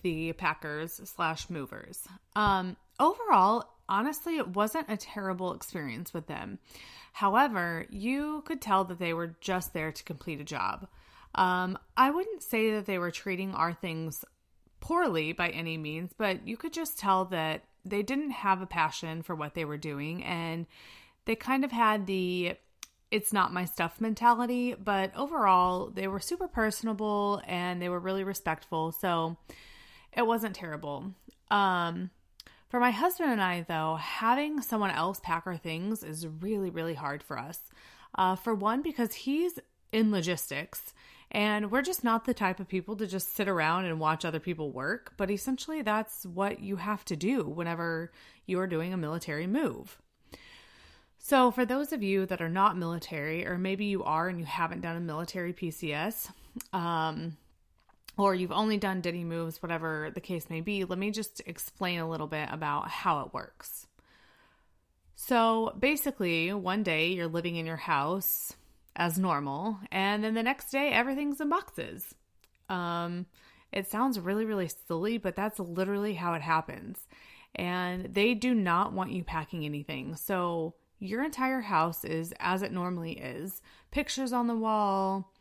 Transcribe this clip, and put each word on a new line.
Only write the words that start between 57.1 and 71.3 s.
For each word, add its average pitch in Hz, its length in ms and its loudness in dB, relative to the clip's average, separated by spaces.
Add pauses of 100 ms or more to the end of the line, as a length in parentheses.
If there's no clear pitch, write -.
or 196 180 6
you've 180 160 0
only 214 260 2
done 190 240 0
ditty 175 220 -2
moves, 165 380 -4
whatever 160 520 -2
the 180 80 -8
case 170 280 -6
may 160 120 -4
be, 196 240 -2
let 180 140 -2
me 202 100 0
just 214 380 -6
explain 175 520 -4
a 165 100 -2
little 156 180 -4
bit 151 240 -4
about 147 380 -2
how 156 320 0
it - 120 -8
works. - 540 -10 (1300)
So 226 640 4
basically, 196 760 2
one 196 300 0
day 160 240 4
you're 175 200 0
living 170 280 -2
in 165 100 -2
your 160 100 -4
house 156 800 0 (440)
as 175 220 2
normal, 165 580 0 (140)
and 202 320 2
then 220 120 2
the 226 80 2
next 269 260 -2
day 277 220 2
everything's 277 500 2